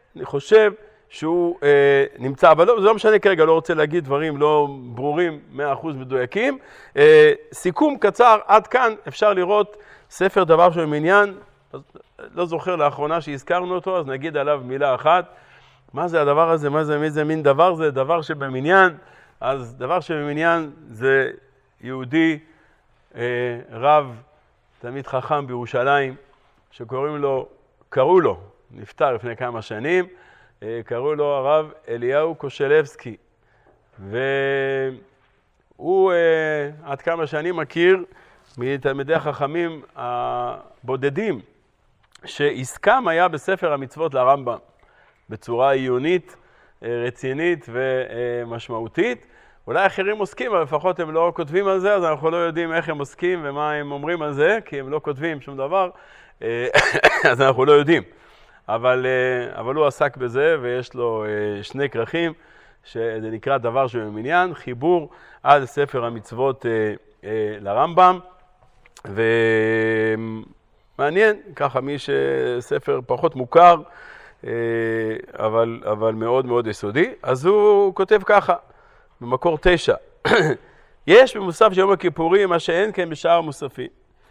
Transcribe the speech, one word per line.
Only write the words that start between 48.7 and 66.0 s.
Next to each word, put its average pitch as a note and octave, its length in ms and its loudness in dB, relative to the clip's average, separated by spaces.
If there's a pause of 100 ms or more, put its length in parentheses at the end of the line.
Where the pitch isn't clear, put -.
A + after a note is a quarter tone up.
אולי D#3+ 180 0
אחרים G3 320 -2
עוסקים, A3 340 -6
אבל F#3 100 2
לפחות D#3+ 380 -2
הם D#3+ 120 -4
לא E3 240 2
כותבים F3 320 -2
על F#3+ 120 0
זה, G3+ 140 2
אז F#3+ 100 2
אנחנו D#3 280 0
לא E3+ 60 -2
יודעים E3 360 -2
איך E3 160 -2
הם D3+ 100 -6
עוסקים F3 440 -4
ומה D3 280 -4
הם D3 200 -6
אומרים D3+ 300 -6
על D3 120 -6
זה, E3+ 320 2
כי C#3+ 140 -10
הם C3+ 100 -12
לא D3+ 140 -4
כותבים D3 380 -6
שום C#3 160 -18
דבר, F3 320 -2 (520)
אה, A#2 260 -4 (320)
<coughs> - 320 2
אז B2 100 0
אנחנו C3+ 240 2
לא D3 60 6
יודעים. D3 320 4 (640)
אבל, B2+ 360 0
אה, B2+ 540 -2
אבל B2 160 -6
הוא D#3 100 2
עסק C#3 320 -2
בזה, C3+ 440 0
ויש B2 320 -6
לו, A2+ 320 -4
אה, G#2 380 -6
שני C#3 260 -6
כרכים, D#3+ 440 -4 (500)
שזה A2+ 480 -6
נקרא C3+ 260 -4
דבר B2 300 -2
שבמניין, A#2+ 680 -4
חיבור C#3+ 560 -2 (340)
על C#3 220 6
ספר C3+ 400 -4